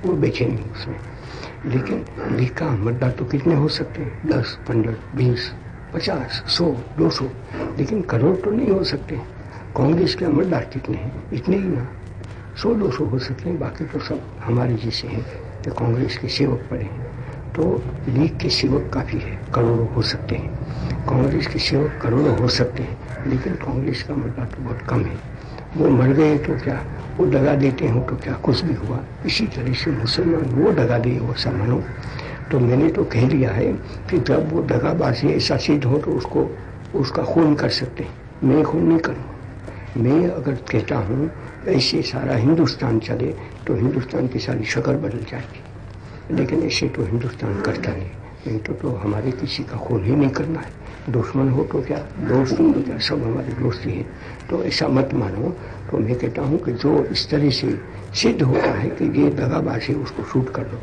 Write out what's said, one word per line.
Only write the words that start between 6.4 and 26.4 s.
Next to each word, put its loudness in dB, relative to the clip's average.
सौ, 2
दो 4
सौ, -4
लेकिन 0
करोड़ 4
तो 0
नहीं 2
हो 4
सकते। -4
कांग्रेस 4
के -2
अमलदार 2
कितने -4
हैं? -8
इतने 0
ही 0
ना, -2
सौ 2
दो 2
सौ -2
हो 0
सकते -4
हैं, -2
बाकी -6
तो -6
सब -6
हमारे 2
जैसे -4
हैं, -4
तो -4
कांग्रेस 0
के -6
सेवक 0
पड़े -4
हैं। -8
तो 0
लीग 2
के -2
सेवक 2
काफ़ी -2
है, -6
करोड़ों 2
हो 0
सकते -2
हैं, -4
कांग्रेस 2
के -2
सेवक 0
करोड़ों 4
हो 4
सकते 0
हैं, -8
लेकिन 0
कांग्रेस -2
का -6
अमलदार -2
तो -8
बहुत -6
कम 0
है। -4
वो 4
मर 6
गए 6
तो 0